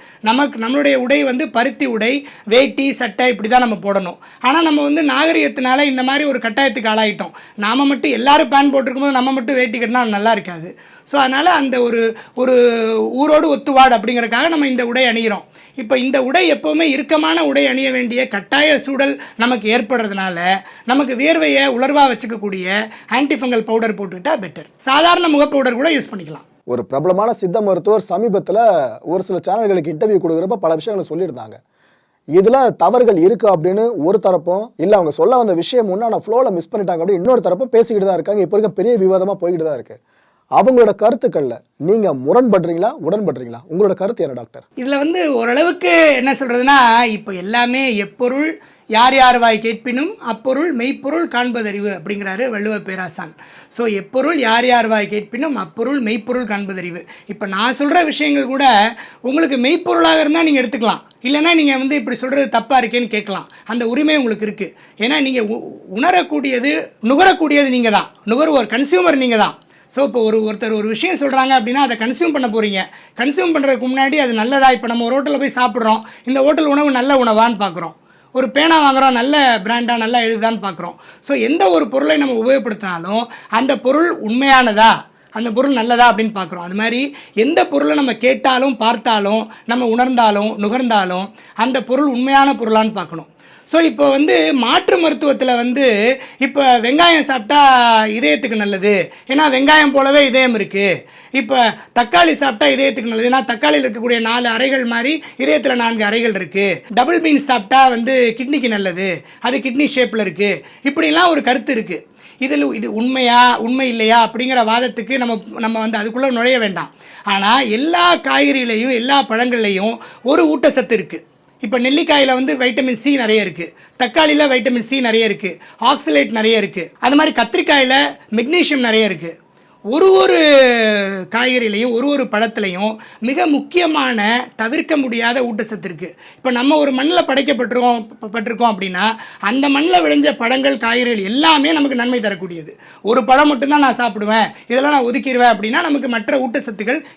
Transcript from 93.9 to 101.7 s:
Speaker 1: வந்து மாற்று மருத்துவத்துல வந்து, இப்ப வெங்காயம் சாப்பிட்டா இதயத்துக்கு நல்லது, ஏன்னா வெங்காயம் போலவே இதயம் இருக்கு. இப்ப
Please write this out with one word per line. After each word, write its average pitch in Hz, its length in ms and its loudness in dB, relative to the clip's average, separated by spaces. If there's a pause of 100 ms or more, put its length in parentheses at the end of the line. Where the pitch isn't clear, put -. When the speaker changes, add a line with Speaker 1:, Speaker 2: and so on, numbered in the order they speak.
Speaker 1:
வந்து 311 440 2
மாற்று 320 560 0
மருத்துவத்துல 254 460 0
வந்து, 240 640 0 (180)
இப்ப 262 420 2
வெங்காயம் 311 400 2
சாப்பிட்டா 254 840 4
இதயத்துக்கு 233 520 -2
நல்லது, 202 580 0 (140)
ஏன்னா 277 140 0 (100)
வெங்காயம் 285 400 4
போலவே 277 340 4
இதயம் 254 300 2
இருக்கு. 196 500 -2 (260)
இப்ப 247 440 0 (240)